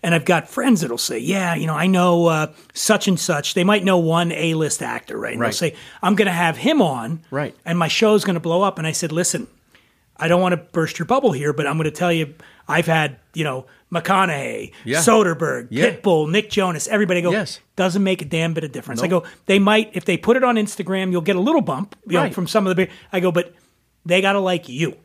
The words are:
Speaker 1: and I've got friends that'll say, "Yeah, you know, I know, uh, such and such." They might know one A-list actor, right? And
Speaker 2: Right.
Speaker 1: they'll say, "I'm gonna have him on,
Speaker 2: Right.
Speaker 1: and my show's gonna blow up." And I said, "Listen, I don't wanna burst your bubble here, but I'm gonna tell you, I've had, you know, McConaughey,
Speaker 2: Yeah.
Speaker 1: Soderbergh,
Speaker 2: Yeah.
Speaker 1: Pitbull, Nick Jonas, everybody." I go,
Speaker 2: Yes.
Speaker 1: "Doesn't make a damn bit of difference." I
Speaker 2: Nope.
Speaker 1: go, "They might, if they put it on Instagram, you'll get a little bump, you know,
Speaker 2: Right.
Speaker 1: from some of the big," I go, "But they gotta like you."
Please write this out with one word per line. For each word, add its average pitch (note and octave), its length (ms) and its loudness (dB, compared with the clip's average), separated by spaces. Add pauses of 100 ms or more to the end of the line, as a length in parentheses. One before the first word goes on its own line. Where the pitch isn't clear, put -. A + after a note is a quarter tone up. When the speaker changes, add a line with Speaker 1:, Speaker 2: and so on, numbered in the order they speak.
Speaker 1:
and E3+ 100 0
I've D#3+ 120 0
got E3 240 2
friends A#3+ 320 2
that'll A#2+ 180 -4
say, - 200 -4
"Yeah, F3 360 -2
you D#3 100 -4
know, D#3+ 100 -2
I D#3+ 120 0
know, F3+ 400 4
uh, D#3 260 0 (200)
such - 340 0
and F#3 120 2
such." D3 360 -4
They F#3 80 2
might G3+ 200 2
know F#3 140 4
one E3+ 340 2
A-list D#3+ 520 -2
actor, A#2 340 -10
right? A2+ 160 -8
And A#2+ 80 -6
Speaker 2:
Right. A#2 60 0
Speaker 1:
they'll A2 60 -2 (180)
say, - 40 -20 (280)
"I'm F#3+ 120 2
gonna G3 160 2
have E3+ 260 0
him C4+ 260 2
on, C3+ 380 -4 (100)
Speaker 2:
Right. C#3 240 -6 (100)
Speaker 1:
and E3+ 140 -2
my E3 80 2
show's G#3+ 380 4
gonna F#3 140 0
blow E3 220 0
up." G3 160 0
And D#3+ 80 -6
I D#3+ 60 -2
said, D#3 200 -6
"Listen, D#3+ 360 -2 (680)
I D#3+ 100 -2
don't F3 140 4
wanna F3+ 160 2
burst - 420 -4
your D#3+ 80 -6
bubble C4 240 4
here, C#3+ 220 -2
but D3 120 -2
I'm D3 120 -2
gonna D#3+ 120 0
tell F3 240 0
you, D#3+ 220 -2 (320)
I've D3+ 180 0
had, D#3 320 0 (160)
you E3 120 -4
know, C3 200 -6 (260)
McConaughey, D#3+ 800 -2 (140)
Speaker 2:
Yeah. C3+ 140 0
Speaker 1:
Soderbergh, D#3+ 680 2
Speaker 2:
Yeah. E3 220 2
Speaker 1:
Pitbull, D#3+ 380 0
Nick G#3 200 0
Jonas, F3+ 380 -2
everybody." G3 320 0
I E3+ 40 -2
go, F3 80 2
Speaker 2:
Yes. G3 280 -4 (160)
Speaker 1:
"Doesn't F#3+ 280 0
make F#3+ 180 0
a D#3+ 40 -10
damn E3 280 -2
bit D#3+ 100 -4
of D3 80 -10
difference." A#2+ 300 -8
I C#3 60 0
Speaker 2:
Nope. E3+ 160 0
Speaker 1:
go, - 60 -18 (180)
"They G3 120 4
might, G#3+ 340 2
if F3+ 120 -8
they D3+ 120 0
put A#3 200 2
it C4 60 2
on B3 140 2
Instagram, F#3+ 540 -4
you'll F3 100 0
get F#3+ 140 0
a F#3 60 0
little C#4+ 200 2
bump, D#3+ 340 -6 (100)
you F#3 80 -4
know, F3 100 2
Speaker 2:
Right. F#3+ 120 -2
Speaker 1:
from F3+ 120 -4
some G#3 200 0
of - 20 0
the F#3 60 0
big," F#3 140 0 (220)
I F#3+ 80 -2
go, F3+ 120 2
"But F3 220 -2 (520)
they F3 160 2
gotta G3 180 0
like F#3 300 -2
you." C#3 360 -4